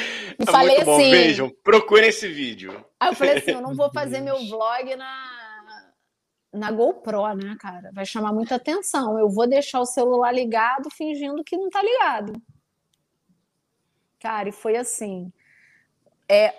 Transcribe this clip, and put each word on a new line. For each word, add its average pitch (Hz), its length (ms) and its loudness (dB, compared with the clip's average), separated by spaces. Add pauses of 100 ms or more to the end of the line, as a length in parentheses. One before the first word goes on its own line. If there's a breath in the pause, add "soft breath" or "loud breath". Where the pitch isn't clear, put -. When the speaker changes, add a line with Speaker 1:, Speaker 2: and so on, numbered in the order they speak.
(380 loud breath)
Speaker 1:
E 226 60 -2
Speaker 2:
Tá - 80 0
Speaker 1:
falei 262 240 6
Speaker 2:
muito 302 100 4
bom, 294 120 6
Speaker 1:
assim 277 120 8
Speaker 2:
vejam, 151 400 4 (120)
procurem 214 460 6
esse 214 200 -2
vídeo. 107 560 -10 (140)
Speaker 1:
Aí 302 120 2
eu - 40 -4
falei 277 240 2
assim, 269 140 -4
eu 247 80 -4
não 262 140 -8
vou 285 180 0
fazer 269 280 -6
meu 277 160 -4
Speaker 3:
Deus. 226 140 -8
Speaker 1:
vlog 240 460 -4
na, 240 960 -16 (600)
na 208 200 -6
GoPro, 214 640 -2
né, 196 260 -10
cara? 196 320 -16
Vai 196 120 -10
chamar 214 280 -4
muita 226 240 -2
atenção. 269 640 -4
Eu 214 100 4
vou 214 180 0
deixar 269 340 0
o 247 60 -2
celular 247 460 0
ligado 247 640 -2
fingindo 294 480 -8
que - 120 -8
não 370 140 -4
tá 392 120 -4
ligado. 311 500 -2 (1900)
Cara, 214 260 -6
e 208 40 -10
foi 220 240 -2
assim, 190 560 -8 (960)
é, 208 300 4